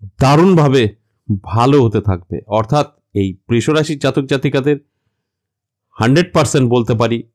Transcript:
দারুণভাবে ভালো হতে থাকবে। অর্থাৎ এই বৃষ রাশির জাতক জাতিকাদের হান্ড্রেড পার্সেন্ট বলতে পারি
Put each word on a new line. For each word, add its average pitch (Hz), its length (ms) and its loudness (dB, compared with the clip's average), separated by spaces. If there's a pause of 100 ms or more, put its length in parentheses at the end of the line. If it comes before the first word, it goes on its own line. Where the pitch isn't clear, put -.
(200)
দারুণভাবে 143 760 2 (460)
ভালো 123 400 2
হতে 110 180 0
থাকবে। 90 460 -6
অর্থাৎ 110 520 -2 (160)
এই 98 220 -4 (120)
বৃষ 117 220 0
রাশির 151 280 -2
জাতক 139 240 -2
জাতিকাদের 139 540 -2 (1120)
হান্ড্রেড 139 420 0
পার্সেন্ট 135 380 0
বলতে 123 240 0
পারি 117 280 -2 (120)